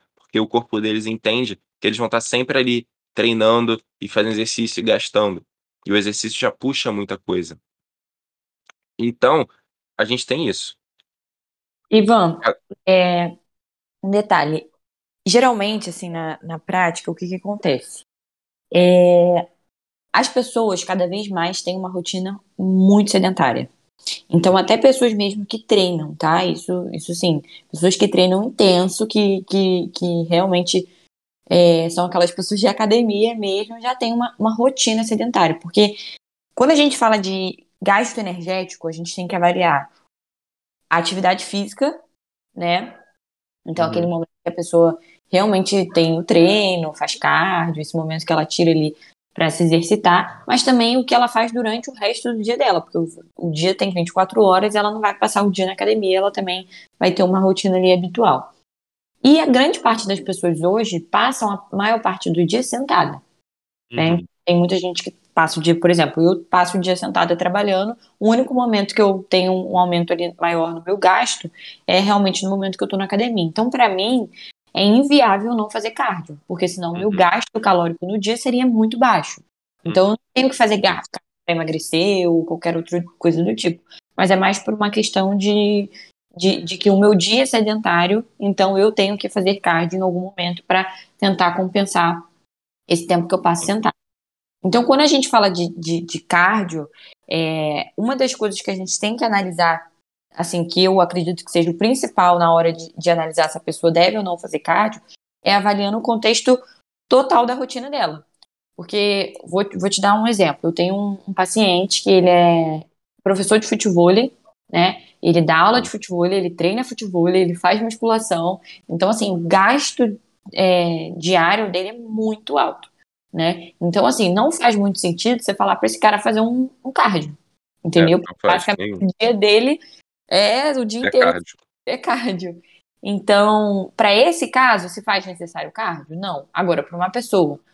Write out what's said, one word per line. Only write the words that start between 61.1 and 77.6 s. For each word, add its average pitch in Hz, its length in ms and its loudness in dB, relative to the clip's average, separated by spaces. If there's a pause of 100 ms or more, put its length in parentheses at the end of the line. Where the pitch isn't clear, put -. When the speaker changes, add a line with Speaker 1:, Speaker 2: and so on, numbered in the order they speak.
Speaker 2:
a - 200 -10
maior 214 300 0
parte 185 320 -4
do 170 140 2
dia 214 160 0
sentada, 233 580 -2 (720)
né? 160 200 0
Speaker 1:
Uhum. 175 120 -2 (180)
Speaker 2:
Tem 175 140 2
muita 175 220 2
gente 175 240 -6
que - 80 -12 (240)
passa 160 260 0
o - 20 -6
dia, 165 160 2
por 175 120 2
exemplo, 160 320 2
eu 170 220 2
passo 180 340 0
o - 20 0
dia 180 160 -2
sentada 180 400 -2
trabalhando, 190 580 -2 (240)
o 208 120 2
único 254 240 0
momento 220 400 -2
que 220 80 2
eu 196 260 2
tenho 185 240 0
um 185 240 -4
aumento 180 380 0
ali 170 260 -4
maior 170 320 -2
no 165 100 -12
meu 185 140 -2
gasto 190 540 0 (360)
é 180 120 2
realmente 196 440 0
no 190 60 -4
momento 196 300 -4
que 202 60 -4
eu 190 40 -4
tô 202 80 -6
na 196 80 -2
academia. 208 400 -2
Então, 214 240 -2
pra 254 180 2
mim, 208 440 -2 (420)
é 180 120 0
inviável 233 720 4
não 214 160 -4
fazer 220 220 -6
cardio, 180 540 -6
porque 180 220 -4
senão 175 240 -6
o 170 60 -8
meu 190 100 -2
Speaker 1:
Uhum. 202 80 -2
Speaker 2:
gasto 190 440 2